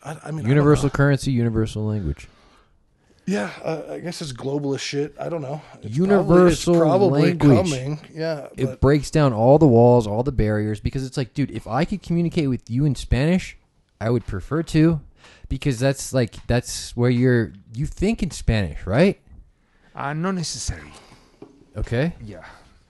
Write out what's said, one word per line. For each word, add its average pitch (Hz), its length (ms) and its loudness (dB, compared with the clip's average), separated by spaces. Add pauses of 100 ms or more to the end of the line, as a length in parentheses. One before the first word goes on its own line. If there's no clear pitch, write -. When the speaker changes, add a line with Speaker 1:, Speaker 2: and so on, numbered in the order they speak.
Speaker 1:
I, - 80 -12
I - 200 -14
mean, 156 80 -8
I - 40 -10
don't 107 60 -2
Speaker 2:
Universal 143 380 4
Speaker 1:
know. 135 40 -2
Speaker 2:
currency, 139 400 2
universal 110 540 -2
language. 104 420 -6 (1000)
Speaker 1:
Yeah, 196 240 -4 (120)
uh, 156 200 -6 (100)
I 147 60 -10
guess 175 220 -12
it's 151 120 -12
globalist 139 460 -4
shit. 147 400 -6
I 143 100 -8
don't 165 120 -6
know. 139 200 -10 (220)
It's 107 120 -8
Speaker 2:
Universal 175 840 4
Speaker 1:
probably, 165 520 4
it's 170 80 -2
probably 143 160 6
Speaker 2:
language. - 160 2
Speaker 1:
coming. 139 280 -6 (140)
Yeah, 160 340 -6 (100)
Speaker 2:
It 131 80 -4
Speaker 1:
but 131 160 -6
Speaker 2:
breaks 139 300 2
down 147 220 4
all 123 260 6
the 156 80 6
walls, 120 400 6
all 107 160 -2
the 143 80 -4
barriers, 107 480 -2
because 131 260 -6
it's 127 120 -10
like, 135 160 -6
dude, 139 180 -2
if - 160 -10
I 127 180 -2
could 190 160 -6
communicate 170 480 -2
with 117 200 -6
you 123 160 -2
in 139 100 0
Spanish, 156 640 -2 (420)
I 107 100 -4
would 120 160 -2
prefer 131 380 -6
to, 160 380 2 (480)
because 135 300 -4
that's, 135 340 -2
like, 127 220 0 (120)
that's - 500 -4
where 120 140 2
you're, 120 420 2 (220)
you 135 100 -6
think 220 380 -4
in 175 80 -4
Spanish, 98 560 -4
right? 151 320 2 (760)
Speaker 3:
Uh, 139 180 -8
not 170 200 -4
necessary. - 580 -10 (880)
Speaker 2:
Okay. 120 360 -4 (100)
Speaker 3:
Yeah. 98 220 -16 (440)